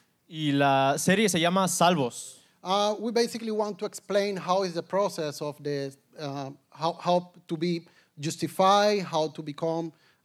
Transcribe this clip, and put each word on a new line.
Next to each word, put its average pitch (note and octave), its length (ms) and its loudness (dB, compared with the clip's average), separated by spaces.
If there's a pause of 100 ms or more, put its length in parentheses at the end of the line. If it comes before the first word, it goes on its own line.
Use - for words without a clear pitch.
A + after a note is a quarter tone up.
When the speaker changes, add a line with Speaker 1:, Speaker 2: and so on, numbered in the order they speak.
(300)
Speaker 1:
Y D#3 220 -2
la C#3 460 4
serie G3 320 2
se F3+ 100 0
llama F3+ 300 2
Salvos. E3 720 0 (240)
Speaker 2:
Uh, G#3 360 0
we A3+ 120 -4
basically A3+ 400 -2
want G#3 280 -2
to G#3 60 -6
explain G3+ 500 -2
how F#3 280 0
is F3+ 100 -4
the E3 100 -4
process F#3 580 -4
of D3 220 -6
the, C#3 320 -6 (240)
uh, C#3 300 -8 (220)
how, E3 220 -2
how F3+ 380 0 (160)
to E3+ 100 -6
be E3 300 -2 (320)
justified, F#3+ 840 2
how D#3 260 0
to D3+ 120 -14
become, E3 520 -4 (320)